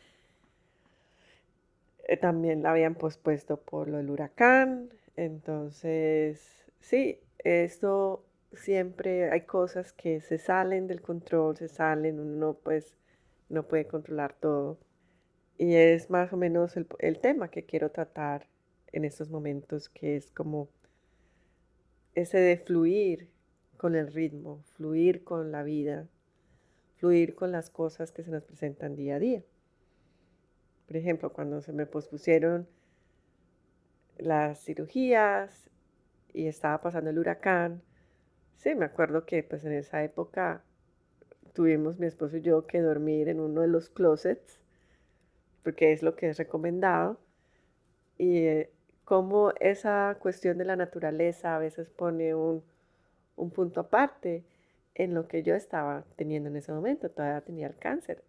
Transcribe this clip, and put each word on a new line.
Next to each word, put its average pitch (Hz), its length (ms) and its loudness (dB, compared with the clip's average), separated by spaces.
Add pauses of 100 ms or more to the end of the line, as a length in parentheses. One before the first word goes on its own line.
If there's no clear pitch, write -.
(2000)
Eh, - 120 2
también 165 460 2
la 156 80 4
habían 160 240 4
pospuesto 151 640 -2
por 151 320 -8
lo 147 80 -4
del 143 120 -4
huracán. 247 800 2 (260)
Entonces, 156 1500 -2 (140)
sí, - 400 0 (200)
esto 190 880 0 (280)
siempre 185 800 -2
hay 170 100 2
cosas 180 520 -2
que 160 280 -4
se 160 160 -4
salen 185 500 0
del 180 140 -8
control, 165 560 0
se 165 100 -10
salen, 156 520 0
uno 151 160 -6
no, 156 180 0
pues, 151 420 -6 (540)
no 151 180 -4
puede 156 180 0
controlar 151 480 -6
todo. 147 460 -2 (760)
Y 170 200 4
es 165 340 8
más 180 240 0
o 185 40 -4
menos 175 400 0
el, 170 100 -4 (100)
el - 220 -2
tema 254 320 2
que - 140 -10
quiero 151 260 -2
tratar 147 560 -6 (440)
en 156 140 -4
estos 151 240 -8
momentos, 147 580 -8
que 147 280 -6
es 143 160 -10
como 151 360 -6 (1500)
ese 175 240 0
de 175 180 6
fluir 175 720 0 (480)
con 170 180 0
el 151 160 -2
ritmo, 147 520 -6 (120)
fluir 165 480 2
con 160 280 -6
la 147 100 -6
vida, 147 460 -4 (880)
fluir 170 400 4
con 180 160 -4
las 165 180 -6
cosas 165 420 -6
que 165 120 -14
se 165 80 -14
nos 151 120 -6
presentan 143 520 -8
día 143 220 -4
a - 20 -4
día. 226 240 0 (1400)
Por 160 100 -8
ejemplo, 165 360 -2
cuando 147 280 -8
se 156 100 -14
me 147 140 -4
pospusieron 160 800 0 (1500)
las 151 460 -2
cirugías 202 1080 0 (640)
y 160 140 -4
estaba 151 340 -2
pasando 165 280 -4
el 156 100 -2
huracán, 170 600 0 (760)
sí, - 160 0
me 190 120 0
acuerdo 160 400 0
que, 160 180 -2
pues, 151 220 -10
en 151 80 -4
esa 147 300 -4
época 170 600 -4 (880)
tuvimos 160 460 2
mi 175 80 0
esposo 160 300 -6
y 160 40 -6
yo 160 240 4
que 175 160 0
dormir 151 480 2
en 160 100 -2
uno 156 220 -2
de 165 60 4
los 165 220 2
closets, - 720 2 (1040)
porque 156 300 4
es 156 100 -2
lo 165 120 0
que 165 140 -2
es 156 80 -4
recomendado. 170 840 0 (960)
Y, 175 280 2
eh, 156 240 2 (360)
cómo 196 540 4
esa 202 600 0
cuestión 180 380 0
de 180 80 -4
la 190 100 -2
naturaleza 170 800 -2
a 156 40 -2
veces 160 300 -6
pone 165 460 -2
un, 160 280 -2 (720)
un 175 160 -6
punto 180 280 -4
aparte 180 640 0 (520)
en 180 180 -2
lo 165 140 -2
que 165 140 -2
yo 170 140 2
estaba 147 500 -4 (120)
teniendo 151 320 -4
en 147 80 -6
ese 147 140 -10
momento. 185 380 -4
Todavía 147 320 -4
tenía 160 260 -10
el - 100 -14
cáncer - 520 -6